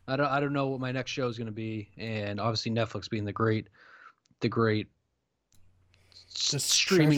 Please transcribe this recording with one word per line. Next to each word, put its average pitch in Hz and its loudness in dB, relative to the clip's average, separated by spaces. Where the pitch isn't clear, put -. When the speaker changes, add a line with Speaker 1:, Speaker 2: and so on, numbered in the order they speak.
Speaker 1:
I 135 -2
don't, 143 2
I 139 2
don't 143 -2
know 139 0
what 135 -4
my 127 -4
next 131 -4
show 131 -2
is 113 -6
gonna 113 -6
be, 110 -6
and 104 -6
obviously 113 -2
Netflix 110 -2
being 107 -2
the 101 -4
great, 110 0
the 120 2
great 110 0
s-, - -2
Speaker 2:
This 143 -2
Speaker 1:
streaming 165 6